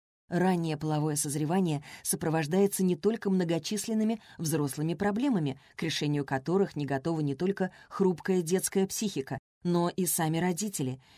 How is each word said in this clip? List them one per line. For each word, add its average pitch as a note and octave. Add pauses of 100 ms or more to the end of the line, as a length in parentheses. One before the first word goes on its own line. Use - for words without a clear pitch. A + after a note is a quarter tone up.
(300)
Раннее F3
половое D3+
созревание D3+ (200)
сопровождается D#3+
не F3+
только G#3
многочисленными G3+ (160)
взрослыми D3+
проблемами, G3+ (160)
к -
решению D3
которых E3
не D3
готова C#3+
не C#3+
только F#3 (180)
хрупкая F#3
детская F#3+
психика, D#3 (240)
но F3
и F#3
сами D#3+
родители, E3+ (160)